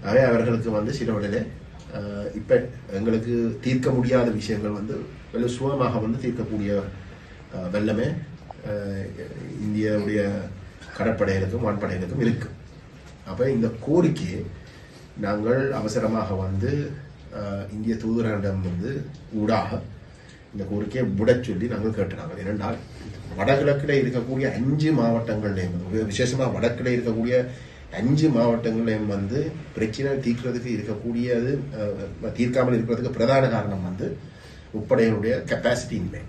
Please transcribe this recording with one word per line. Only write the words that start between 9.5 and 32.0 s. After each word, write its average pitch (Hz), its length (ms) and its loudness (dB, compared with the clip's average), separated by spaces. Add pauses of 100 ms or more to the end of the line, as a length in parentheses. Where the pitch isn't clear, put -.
இந்தியாவுடைய 104 680 2 (680)
கடற்படைகளுக்கும் 98 720 2
வான்படைகளுக்கும் 95 520 -2
இருக்கு. 113 260 2 (800)
அப்ப 98 220 0
இந்த 113 200 2 (100)
கோரிக்கையை 151 680 2 (720)
நாங்கள் 110 540 2
அவசரமாக 110 600 0
வந்து, 98 580 0 (420)
அஹ், 98 380 -6
இந்திய 110 240 -2
தூதரகம் 104 680 0
வந்து 92 440 -2 (280)
ஊடாக 107 480 0 (680)
இந்த 98 140 -6
கோரிக்கையை 104 460 0
விடச் 110 320 4
சொல்லி 101 240 0
நாங்கள் 110 240 0
கேட்டுனாங்க. 90 480 -4
ஏனென்றால் 98 360 -2 (600)
வடகிழக்கில் 139 680 4
இருக்கக்கூடிய 123 500 0
அஞ்சு 147 380 2
மாவட்டங்கள்லையும், 104 840 2 (160)
வி-, 110 120 0
விசேஷமா 127 460 2
வடக்கில் 120 340 0
இருக்கக்கூடிய 120 600 2 (460)
அஞ்சு 143 380 4
மாவட்டங்கள்லையும் 113 760 4
வந்து 104 460 -2 (220)
பிரச்சனை 135 380 0
தீர்க்கிறதுக்கு 120 680 0
இருக்கக்கூடியது, 120 840 0 (160)
அஹ், 104 580 -4